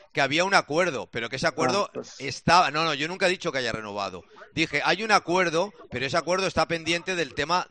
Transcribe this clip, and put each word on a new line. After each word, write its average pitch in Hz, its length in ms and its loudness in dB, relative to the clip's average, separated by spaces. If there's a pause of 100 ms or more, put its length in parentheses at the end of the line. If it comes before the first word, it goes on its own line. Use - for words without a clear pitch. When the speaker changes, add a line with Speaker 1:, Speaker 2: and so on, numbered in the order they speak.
(140)
Speaker 1:
que 151 80 0
había 143 240 2
un 196 80 2
acuerdo, 156 580 2
pero 113 180 -6
que 135 80 -6
ese 170 100 -2
acuerdo 190 400 0
Speaker 2:
Ah, - 80 -20
pues - 240 -14
Speaker 1:
estaba, 156 500 4
no, 151 140 0
no, 160 100 0
yo 143 140 -2
nunca 185 180 -2
he 180 60 4
dicho 175 200 -4
que 131 80 -4
haya 120 120 0
renovado. 101 520 -6 (300)
Dije, 151 300 0
"Hay 175 200 0
un 220 80 -4
acuerdo, 175 600 2 (200)
pero 127 160 -4
ese 151 100 -2
acuerdo 175 300 0
está 160 200 0
pendiente 170 480 -4
del 147 200 -4
tema 156 360 0